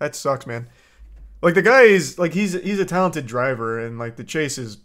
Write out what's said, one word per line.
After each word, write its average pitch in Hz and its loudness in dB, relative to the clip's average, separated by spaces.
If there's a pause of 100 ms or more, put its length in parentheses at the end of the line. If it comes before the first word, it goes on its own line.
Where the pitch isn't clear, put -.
that 147 -6
sucks, 139 -4
man. 120 -10 (720)
Like, 170 4
the 185 4
guy 247 6
is, 190 4
like, 175 0
he's, 190 -2
he's 196 -4
a 190 0
talented 175 -2
driver, 117 -4
and, 117 -8
like, 117 -10
the 120 -14
chase 147 -4
is 107 -12